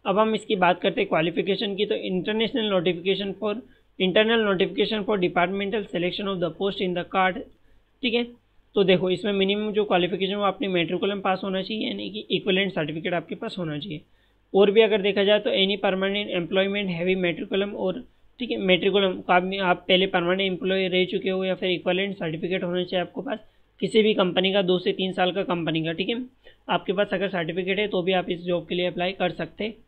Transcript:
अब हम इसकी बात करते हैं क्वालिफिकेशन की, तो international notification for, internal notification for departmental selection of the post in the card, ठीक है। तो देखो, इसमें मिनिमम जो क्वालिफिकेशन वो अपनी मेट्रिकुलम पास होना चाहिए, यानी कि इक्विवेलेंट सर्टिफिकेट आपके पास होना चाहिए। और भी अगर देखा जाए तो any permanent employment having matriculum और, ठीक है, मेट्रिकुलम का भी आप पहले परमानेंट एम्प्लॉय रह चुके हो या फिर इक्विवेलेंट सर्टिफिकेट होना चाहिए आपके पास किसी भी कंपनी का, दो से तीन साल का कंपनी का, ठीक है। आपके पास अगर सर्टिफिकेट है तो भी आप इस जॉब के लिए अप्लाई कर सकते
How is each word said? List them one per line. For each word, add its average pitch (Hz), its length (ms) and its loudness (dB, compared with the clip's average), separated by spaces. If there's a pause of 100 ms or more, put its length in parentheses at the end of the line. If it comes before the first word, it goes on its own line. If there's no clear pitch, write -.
अब 196 120 2
हम 220 160 2
इसकी 214 220 -2
बात 180 240 4
करते 196 200 0
हैं 190 80 0
क्वालिफिकेशन 185 680 0
की, 202 100 0
तो 208 80 -2
international 214 760 -2
notification 185 680 0
for, 214 120 -2 (440)
internal 214 500 4
notification 196 580 0
for 208 140 0
departmental 190 760 0
selection 180 400 -2
of 175 80 -2
the 160 100 -2 (100)
post 196 200 -2
in 180 160 -2
the 170 80 -6 (100)
card, 185 240 2 (640)
ठीक 240 120 0
है। 240 320 -4 (280)
तो 202 100 4
देखो, 185 260 4
इसमें 202 220 -2
मिनिमम 202 400 0
जो 208 120 0
क्वालिफिकेशन 185 500 0
वो 202 100 -2
अपनी 190 240 -2
मेट्रिकुलम 180 520 -2
पास 190 240 0
होना 190 180 -2
चाहिए, 214 260 -6
यानी 202 220 -6
कि 208 200 -10
इक्विवेलेंट 190 420 0
सर्टिफिकेट 160 420 -4
आपके 165 200 -6
पास 226 240 -10
होना 151 200 -6
चाहिए। 160 220 -10 (540)
और 202 160 8
भी 214 100 6
अगर 214 220 4
देखा 202 220 2
जाए 208 160 4
तो 233 100 -2
any 196 340 2
permanent 196 560 0
employment 196 500 0
having 180 320 0
matriculum 196 520 -2
और, 220 300 -4 (360)
ठीक 233 100 -6
है, 233 60 -2
मेट्रिकुलम 190 640 2
का 180 200 4
भी 190 180 -4
आप 180 300 0
पहले 190 180 6
परमानेंट 185 460 0
एम्प्लॉय 185 360 0
रह 185 160 4
चुके 185 260 -2
हो 190 140 -2
या 185 100 0
फिर 185 160 -2
इक्विवेलेंट 185 460 0
सर्टिफिकेट 175 480 -4
होना 180 200 -2
चाहिए 180 160 -2
आपके 175 220 -6
पास 220 160 -6 (420)
किसी 214 220 4
भी 214 120 4
कंपनी 190 380 2
का, 202 100 4
दो 180 160 2
से 190 140 0
तीन 190 200 -2
साल 185 200 0
का 190 100 -2
कंपनी 165 420 -2
का, 165 80 -2
ठीक 185 160 -4
है। 240 140 -4 (460)
आपके - 240 -2
पास 202 200 0
अगर 190 160 -2
सर्टिफिकेट 180 500 -4
है 214 100 -2
तो 190 140 -2
भी 190 100 0
आप 185 180 0
इस 175 140 -6
जॉब 175 240 -2
के 185 60 -4
लिए 180 120 0
अप्लाई 180 260 -2
कर 185 180 -2
सकते 185 440 -8 (140)